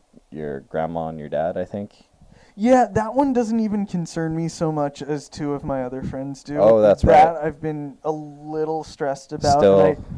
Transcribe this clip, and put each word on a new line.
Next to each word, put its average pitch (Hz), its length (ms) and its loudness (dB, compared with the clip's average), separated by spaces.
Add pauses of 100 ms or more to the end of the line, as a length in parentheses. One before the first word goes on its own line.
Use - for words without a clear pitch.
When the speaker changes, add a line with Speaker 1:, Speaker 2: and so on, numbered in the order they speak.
(320)
Speaker 1:
your 73 300 -10
grandma 80 460 -6
and 80 100 -10
your 73 120 -12
dad, 78 280 -4
I 90 60 -4
think. 104 300 -10 (640)
Speaker 2:
Yeah, 240 360 4
that 220 200 -4
one 277 180 2
doesn't 226 300 0
even 208 240 -2
concern 165 500 -4
me 165 140 -4
so 160 200 -4
much 147 320 -4
as 143 280 -8
two 143 240 -6
of 139 100 -8
my 135 200 -6
other 127 200 -10
friends 135 400 -10
do. 147 140 -8
Speaker 1:
Oh, 110 240 6
that's 104 220 4
Speaker 2:
That 160 320 6
Speaker 1:
right. 151 100 -6
Speaker 2:
I've 143 160 -6
been 147 420 -8
a 156 80 -4
little 156 720 -6
stressed - 480 -8
about. 147 280 2
Speaker 1:
Still. 98 200 6
Speaker 2:
And 95 180 4 (200)